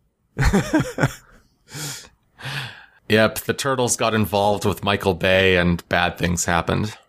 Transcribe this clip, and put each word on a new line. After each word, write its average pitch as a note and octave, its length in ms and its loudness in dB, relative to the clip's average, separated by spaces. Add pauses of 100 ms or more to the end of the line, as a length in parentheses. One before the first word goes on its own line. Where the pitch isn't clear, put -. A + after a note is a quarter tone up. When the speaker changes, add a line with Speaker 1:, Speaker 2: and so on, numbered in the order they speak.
(360)
Speaker 1:
<laughs> G#3 720 0 (2000)
Speaker 2:
Yep, G#2+ 280 4
the - 160 -4
Turtles B2+ 420 -2
got A2+ 160 0
involved G#2 540 0
with F#2 180 -2
Michael G2+ 300 0
Bay F#2+ 420 4
and F2 320 0
bad F2 300 0
things F2 260 -2
happened. F#2 500 -2 (140)